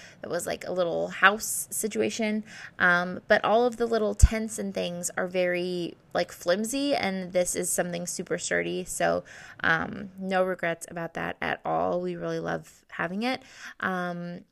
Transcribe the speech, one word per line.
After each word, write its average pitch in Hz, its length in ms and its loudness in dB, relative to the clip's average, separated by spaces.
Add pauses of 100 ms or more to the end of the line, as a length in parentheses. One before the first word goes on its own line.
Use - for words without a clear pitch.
(220)
that - 80 -10
was, 165 160 -2
like, 170 220 -6
a - 40 -4
little 170 360 0
house 196 640 2
situation. 214 720 -2 (340)
Um, 180 500 4
but 214 160 6
all 226 220 6
of 226 120 0
the 233 100 0
little 214 260 2
tents 220 460 6
and 196 160 -4
things 175 420 -4
are 185 80 0
very, 180 720 0 (180)
like, 175 180 0
flimsy, 226 640 0
and 190 380 -2
this 180 220 2
is 180 160 -2
something 175 340 -2
super 175 320 -4
sturdy. 175 480 -2
So, 170 380 0 (380)
um, - 580 0
no 185 240 2
regrets 170 460 -4
about 165 260 -8
that 170 260 -6
at - 240 -2
all. 170 340 2
We 180 160 -4
really 165 240 -4
love 165 500 -6
having 180 340 -4
it. - 180 -2 (380)
Um, 175 640 -4 (100)